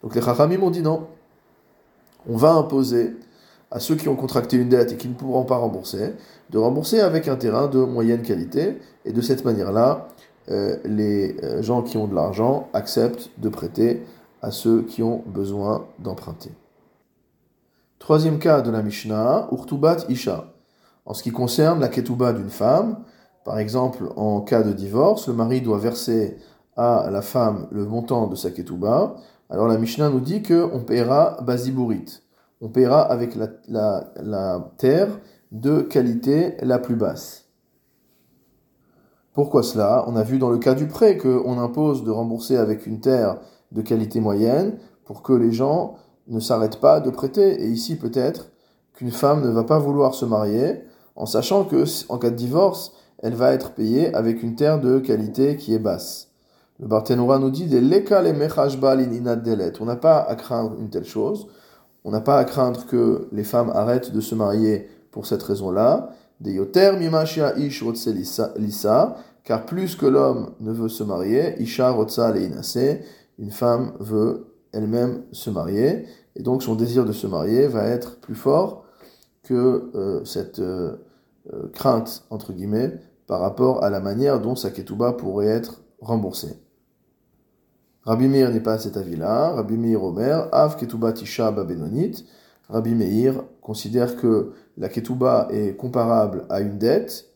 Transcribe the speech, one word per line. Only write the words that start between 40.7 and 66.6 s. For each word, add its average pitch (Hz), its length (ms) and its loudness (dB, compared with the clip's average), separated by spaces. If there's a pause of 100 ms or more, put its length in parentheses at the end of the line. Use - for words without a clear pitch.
du 151 120 -2
prêt 202 300 4
qu'on 127 420 0
impose 127 460 0
de 110 60 -2
rembourser 113 460 -2
avec 107 300 0
une 110 140 -8
terre 113 400 2 (320)
de 107 80 -6
qualité 110 400 -2
moyenne 113 560 2 (280)
pour - 180 -18
que 131 100 2
les 120 200 4
gens 139 420 0 (340)
ne 113 100 -4
s'arrêtent 110 420 0
pas 151 200 8
de 131 100 -2
prêter. 190 520 2
Et 110 60 -2
ici, 160 280 -4
peut-être 123 540 -4 (420)
qu'une 123 180 -8
femme 143 320 2
ne 123 80 2
va 113 140 2
pas 151 140 4
vouloir 139 360 2
se 135 120 -4
marier 113 580 0 (320)
en - 100 -8
sachant 190 380 0
que, 139 200 2 (240)
en 123 100 -6
cas 120 120 2
de 117 60 -4
divorce, 151 560 0 (300)
elle 117 120 -4
va 127 180 2
être 131 200 -4
payée 117 420 0
avec 113 280 0
une 117 120 -4
terre 147 260 2
de 127 180 4
qualité 123 580 0
qui - 180 -2
est 113 40 2
basse. - 500 -6 (500)
Le - 100 -12
Barthénoura 123 500 4
nous 135 120 2
dit, « 156 180 -4
Des 127 120 4
leka 190 420 4
le 170 100 2
mechashba 139 640 2
lininat 120 400 0
delet. » 107 440 -2
On 110 40 -6
n'a 120 120 -4
pas 156 220 6
à 120 160 -2
craindre 113 460 -6
une 110 100 -8
telle - 140 -6
chose. 202 420 -4 (580)
On - 60 -10
n'a 107 120 -4
pas 143 160 4
à 131 60 4
craindre 127 420 -2
que 117 440 0
les 104 140 -6
femmes 120 260 0
arrêtent 120 420 -2
de 107 80 -2
se 107 140 -6
marier 107 540 0 (220)
pour 101 160 -12
cette - 160 -4
raison-là. 101 680 0 (300)
Des 101 120 -6
yoter 180 460 4